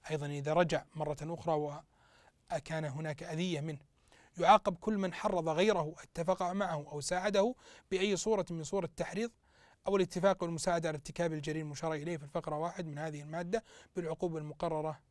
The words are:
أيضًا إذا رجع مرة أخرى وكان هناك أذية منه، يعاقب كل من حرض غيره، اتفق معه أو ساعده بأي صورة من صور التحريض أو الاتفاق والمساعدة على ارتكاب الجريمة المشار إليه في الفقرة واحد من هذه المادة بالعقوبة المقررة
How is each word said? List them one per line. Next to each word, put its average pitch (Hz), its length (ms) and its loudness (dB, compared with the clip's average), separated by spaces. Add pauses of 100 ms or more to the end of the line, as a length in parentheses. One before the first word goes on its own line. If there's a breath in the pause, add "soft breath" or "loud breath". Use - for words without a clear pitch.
(120)
أيضًا 147 160 -2
إذا 143 260 -2
رجع 170 320 2 (100)
مرة 151 260 -4
أخرى 151 600 -2 (720 soft breath)
وكان 156 320 -4
هناك 147 380 -6
أذية 165 380 -2
منه، 151 180 -6 (580 soft breath)
يعاقب 185 380 8
كل 214 220 -2
من 185 160 0
حرض 180 360 0
غيره، 170 500 4
اتفق 180 520 -2
معه 175 400 -2
أو 147 100 -6
ساعده 196 540 2 (360 loud breath)
بأي 190 240 2
صورة 196 340 2
من 165 140 -6
صور 190 200 -2
التحريض 190 480 -4 (560 soft breath)
أو 196 80 2
الاتفاق 185 480 4
والمساعدة 170 460 0
على 156 60 -4
ارتكاب 165 380 -2
الجريمة 156 320 -4
المشار 151 280 -4
إليه 156 240 -4
في 143 60 -10
الفقرة 156 340 -4
واحد 170 280 -4
من 147 120 -8
هذه 151 240 -6
المادة 175 420 -4 (320 loud breath)
بالعقوبة 165 420 -2
المقررة 156 600 -4 (120)